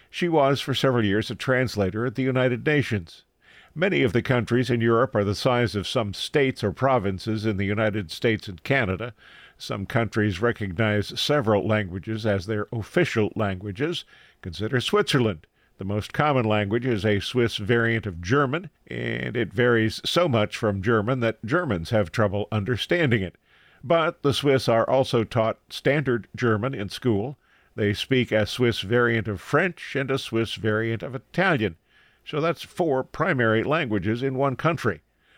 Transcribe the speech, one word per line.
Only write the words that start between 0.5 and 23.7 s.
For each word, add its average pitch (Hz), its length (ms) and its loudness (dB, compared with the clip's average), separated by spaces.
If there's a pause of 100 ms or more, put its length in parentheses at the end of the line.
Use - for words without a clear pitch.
for 135 140 -4
several 120 300 2
years, 104 260 2
a 107 60 -8
translator 110 680 0
at 123 120 -6
the 135 60 -2
United 127 440 0
Nations. 123 560 -2 (500)
Many 160 300 2
of 113 100 4
the 120 80 2
countries 123 480 0
in 120 120 2
Europe 117 340 2
are 107 80 2
the 101 140 0
size 120 400 0
of 95 100 -4
some 107 260 -2
states - 520 -2
or 101 80 0
provinces 107 720 0
in 107 100 0
the 98 80 -2
United 101 460 -2
States - 380 -2
and 92 160 -12
Canada. 117 500 0 (440)
Some 101 280 -8
countries 107 560 0
recognize 104 760 -2
several 110 460 2
languages 107 600 -2
as 98 200 0
their 104 260 -4
official 113 640 0
languages. 104 680 -4 (380)
Consider 107 380 -4
Switzerland. 120 680 0 (320)
The 98 60 -10
most 101 280 -4
common 143 320 2
language 107 400 0
is 110 220 0
a 104 140 2
Swiss 117 380 0
variant 113 480 0
of 87 140 -8
German, 139 500 0 (180)
and 120 480 -6
it 117 160 -2
varies 113 520 2
so 170 240 2
much 110 280 2
from 98 260 0
German 113 380 2
that 113 240 -2
Germans 113 460 -2
have 107 200 2
trouble 104 400 0
understanding 113 720 0
it. 90 140 -8 (480)